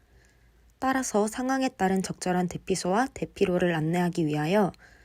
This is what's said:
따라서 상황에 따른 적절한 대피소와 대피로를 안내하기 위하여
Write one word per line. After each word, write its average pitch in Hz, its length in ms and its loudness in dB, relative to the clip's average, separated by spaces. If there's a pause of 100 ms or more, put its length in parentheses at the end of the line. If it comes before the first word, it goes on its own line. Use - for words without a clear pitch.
(800)
따라서 262 480 2
상황에 262 420 0
따른 190 320 0
적절한 180 460 -2
대피소와 190 640 -2
대피로를 175 640 0
안내하기 170 500 0
위하여 156 460 0 (340)